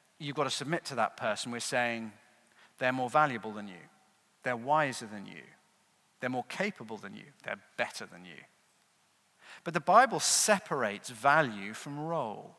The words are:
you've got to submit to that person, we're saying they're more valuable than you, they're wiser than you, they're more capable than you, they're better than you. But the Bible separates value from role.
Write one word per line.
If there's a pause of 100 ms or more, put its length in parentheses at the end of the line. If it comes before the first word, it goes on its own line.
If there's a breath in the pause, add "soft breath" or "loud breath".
(200)
you've
got
to
submit
to
that
person,
we're
saying (680 soft breath)
they're
more
valuable
than
you, (600)
they're
wiser
than
you, (800)
they're
more
capable
than
you, (180)
they're (160)
better
than
you. (1200 loud breath)
But
the
Bible
separates
value
from
role.